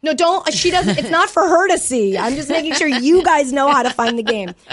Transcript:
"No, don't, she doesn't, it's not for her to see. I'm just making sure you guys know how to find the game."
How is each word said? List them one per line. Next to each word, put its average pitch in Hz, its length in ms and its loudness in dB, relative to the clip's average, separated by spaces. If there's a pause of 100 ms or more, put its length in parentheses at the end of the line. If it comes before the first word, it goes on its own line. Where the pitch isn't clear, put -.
"No, 302 120 -2
don't, 339 400 0
she - 160 0
doesn't, 359 280 0
it's 269 120 -6
not 349 180 2
for - 180 0
her 349 220 4
to 349 80 2
see. 202 400 -2
I'm 233 200 -2
just 285 120 -8
making 320 240 -2
sure 302 160 0
you 285 340 2
guys 294 300 2
know 277 160 2
how 277 140 4
to - 80 -2
find 233 280 -2
the 226 40 -4
game." 214 320 -4 (180)